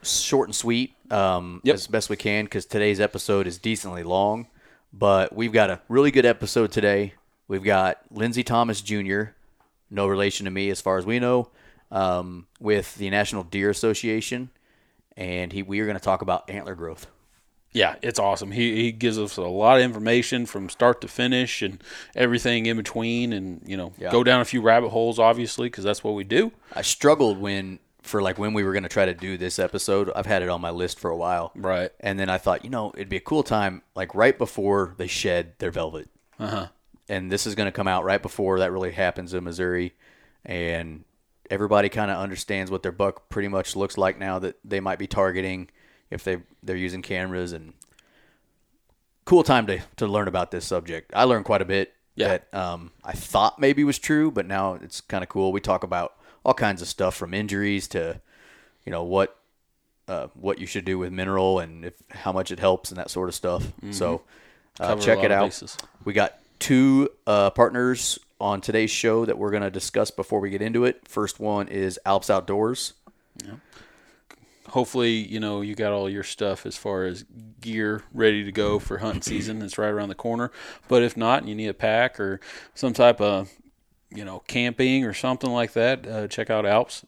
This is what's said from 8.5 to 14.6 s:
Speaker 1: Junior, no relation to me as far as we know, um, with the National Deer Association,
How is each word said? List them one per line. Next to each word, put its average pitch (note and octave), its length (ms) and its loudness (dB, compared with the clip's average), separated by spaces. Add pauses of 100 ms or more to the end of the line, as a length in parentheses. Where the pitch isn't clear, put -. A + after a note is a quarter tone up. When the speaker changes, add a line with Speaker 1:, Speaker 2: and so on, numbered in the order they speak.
Speaker 1:
Junior, G2+ 520 -2 (560)
no G2+ 160 0
relation G2 380 0
to F#2+ 80 -4
me G2 180 -2
as F#2 100 -4
far F#2+ 160 0
as F#2 80 -2
we A2+ 140 0
know, B2 300 2 (420)
um, F2+ 560 -2 (140)
with G#2 340 0
the G2 160 -6
National G2+ 320 0
Deer G2 260 -2
Association, A2+ 800 -2 (680)